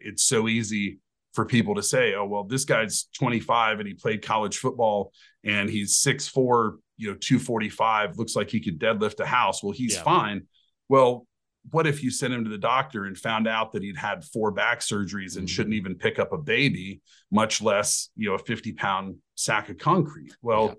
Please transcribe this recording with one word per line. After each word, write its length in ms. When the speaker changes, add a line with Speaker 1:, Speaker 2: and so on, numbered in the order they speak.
Speaker 1:
it's 220
so 220
easy 520
for 120
people 300
to 80
say, 320
"Oh, 100
well, 200
this 200
guy's 500
twenty-five 640
and 80
he 60
played 300
college 340
football 560
and 240
he's 300
six 280
four, 520
you 140
know, 40
two 240
forty-five, 800
looks 180
like 140
he 100
could 200
deadlift 420
a 60
house. 360
Well, 100
he's 240
Speaker 2:
Yeah. 60
Speaker 1:
fine." 440
Well, 380
what 140
if 160
you 80
sent 220
him 120
to 60
the 60
doctor 480
and 140
found 280
out 260
that 100
he'd 160
had 260
four 260
back 300
surgeries 560
and 100
Speaker 2:
Mm-hmm. 0
Speaker 1:
shouldn't 280
even 220
pick 220
up 140
a 60
baby, 640
much 300
less, 560
you 140
know, 60
a 20
fifty 340
pound 440
sack 340
of 80
concrete? 640
Well, 280